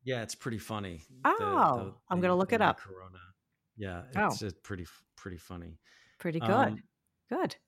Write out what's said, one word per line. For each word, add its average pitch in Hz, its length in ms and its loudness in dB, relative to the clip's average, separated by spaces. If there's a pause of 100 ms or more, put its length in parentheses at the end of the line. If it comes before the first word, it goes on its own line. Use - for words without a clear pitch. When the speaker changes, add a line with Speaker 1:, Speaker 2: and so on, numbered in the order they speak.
Speaker 1:
Yeah, 123 180 -2
it's 104 140 -8
pretty 117 220 -6
funny. 95 440 -6 (220)
Speaker 2:
Oh, 320 140 6
Speaker 1:
The, 453 60 -2 (400)
the, 95 100 -10 (140)
Speaker 2:
I'm 180 120 0
gonna 180 140 4
Speaker 1:
the, - 20 4
Speaker 2:
look 185 140 2
Speaker 1:
the 233 60 2
Speaker 2:
it 220 60 4
up. 160 160 4
Speaker 1:
Corona. 92 400 -16 (580)
Yeah, 92 280 -6 (100)
Speaker 2:
Oh. 202 120 2
Speaker 1:
it's, 120 160 -2
uh, 104 80 -2 (120)
pretty 90 220 -8
f-, - 200 -20 (120)
pretty 90 220 -10
funny. 85 400 -14 (400)
Speaker 2:
Pretty 165 220 -2
good. 117 100 2
Speaker 1:
Um, 214 320 4 (460)
Speaker 2:
Good. 339 280 -2 (120)